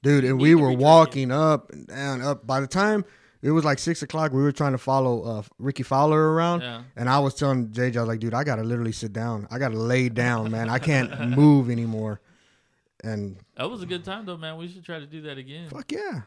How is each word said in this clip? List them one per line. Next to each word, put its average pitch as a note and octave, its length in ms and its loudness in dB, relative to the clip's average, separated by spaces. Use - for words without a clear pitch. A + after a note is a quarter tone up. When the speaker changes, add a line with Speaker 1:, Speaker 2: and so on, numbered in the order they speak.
Speaker 1:
Dude, C#3 220 4
Speaker 2:
you B2+ 60 2
Speaker 1:
and C3 80 2
Speaker 2:
need C3 40 2
Speaker 1:
we D3+ 80 6
Speaker 2:
to E3+ 60 10
Speaker 1:
were C#3+ 120 6
Speaker 2:
be C3 60 4
drinking. B2+ 100 2
Speaker 1:
walking D#3 480 6
up D#3 400 2
and C#2+ 160 -18
down, C3+ 340 -8
up. C#3 240 -4
By C3 140 0
the C3+ 80 -2
time G3+ 360 0
it C#3 100 -2
was, D#3+ 140 2
like, C#3+ 160 2
six E3 220 -4
o'clock, D#3 300 -2
we C3 100 2
were C#3+ 100 2
trying C#3+ 200 0
to B2+ 60 -2
follow, C3 460 0
uh, A2 180 -6
Ricky C3+ 240 -6
Fowler D#3 500 2
around. E3+ 280 0
Speaker 3:
Yeah. A#2+ 220 -12
Speaker 1:
And A#2 140 -4
I C3+ 100 4
was C#3 160 0
telling C3 380 -2
J B2 180 0
J, A#2 80 -4
I A#2+ 40 0
was A2+ 60 -2
like, A2+ 120 -4
"Dude, A2 140 -4
I C3+ 100 -2
gotta A#2+ 180 -2
literally A#2 300 -2
sit G#2+ 200 -8
down. A2 380 -6
I A#2+ 80 -8
gotta A#2+ 200 -2
lay B2 300 2
down, A#2 440 -2
man. A2+ 160 -4
I A#2+ 100 -2
can't B2+ 520 -2
Speaker 3:
<laughs> B2 60 0
Speaker 1:
move C#3+ 340 6
anymore." A2 500 -6
And G#2 320 -8
Speaker 3:
That C3+ 120 -8
was A3+ 140 -12
a F3+ 40 -12
good F3 180 -10
time, G3+ 220 -12
though, F3 100 -12
man. D#3+ 220 -12
We E3+ 100 -12
should F3+ 160 -20
try E3 160 -14
to C#3+ 60 -16
do D#3 160 -18
that C#3+ 160 -12
again. D3 320 -16
Speaker 1:
fuck B3+ 200 -14
yeah. D#4+ 360 -8